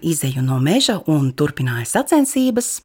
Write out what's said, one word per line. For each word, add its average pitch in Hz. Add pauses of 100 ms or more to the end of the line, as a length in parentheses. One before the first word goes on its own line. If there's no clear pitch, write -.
izeju 139
no 131
meža 190
un 143
turpināja 127
sacensības 262